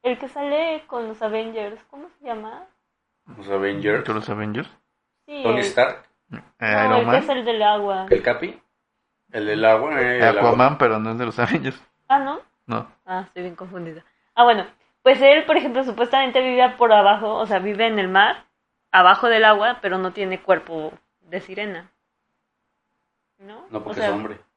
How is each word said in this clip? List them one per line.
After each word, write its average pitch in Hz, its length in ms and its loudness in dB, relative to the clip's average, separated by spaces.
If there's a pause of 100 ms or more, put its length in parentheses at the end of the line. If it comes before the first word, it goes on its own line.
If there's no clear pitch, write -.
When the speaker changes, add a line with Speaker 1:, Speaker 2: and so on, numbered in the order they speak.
Speaker 1:
el 247 140 -4
que 269 120 -12
sale 302 580 -6
con 233 220 -10
los 220 120 -14
Avengers, 220 680 -8
¿cómo 294 200 -20 (100)
se 285 60 -20
llama? 226 400 -14 (720)
Speaker 2:
¿Los 98 120 -18
Avengers? 101 560 -4
Speaker 3:
¿Con 110 100 -6
los 107 140 -8
Avengers? 107 400 -8 (560)
Speaker 1:
Sí, - 180 -14
Speaker 2:
¿Tony 104 160 0
Speaker 1:
el - 60 -4
Speaker 2:
Stark? - 400 -2 (260)
Speaker 3:
Eh, - 80 -16 (200)
Speaker 1:
no, 113 80 -4 (180)
Speaker 3:
Iron 240 140 2
Speaker 1:
el - 60 0
Speaker 3:
Man. 120 100 2
Speaker 1:
que 277 80 2
es 311 60 -6
el 254 160 -4
del 226 160 -2
agua. 202 480 -2
Speaker 2:
¿El - 140 2
Capi? - 380 -4 (680)
El 107 140 -6
del 107 200 -2
agua, 123 360 2
eh, 123 160 0
el 110 200 4
agua. 117 120 4
Speaker 3:
Aquaman, 131 280 2
pero 113 220 2
no 110 120 -6
es 113 60 -6
de 123 80 -4
los 113 140 -8
<laughs> - 0 -
Avengers. 127 420 -4 (260)
Speaker 1:
Ah, 277 120 2
¿no? 277 220 -8 (260)
Speaker 3:
No. 113 220 -8 (160)
Speaker 1:
Ah, 185 200 -8
estoy 180 180 -14
bien 175 120 -12
confundida. 175 480 -16 (320)
Ah, 240 80 6
bueno, 220 220 4 (360)
pues 262 200 4
él, 294 240 6
por 311 100 0
ejemplo, 269 300 -2
supuestamente 254 560 0
vivía 254 340 2
por 233 160 4
abajo, 208 440 4
o 220 100 -4
sea, 196 140 -2
vive 208 280 -2
en 214 120 -2
el 185 100 -2
mar, 196 340 2 (480)
abajo 185 380 6
del 220 160 4
agua, 214 360 4
pero 190 160 -4
no 185 140 -6
tiene 185 300 -8
cuerpo 165 500 -2 (300)
de 175 180 -14
sirena. 190 500 -14 (1500)
¿No? 202 300 -20
Speaker 2:
No, - 140 -12
porque 214 80 -14
Speaker 1:
O - 20 -12 (100)
sea, 208 40 -2
Speaker 2:
es 196 60 -2
hombre. 208 260 -10 (180)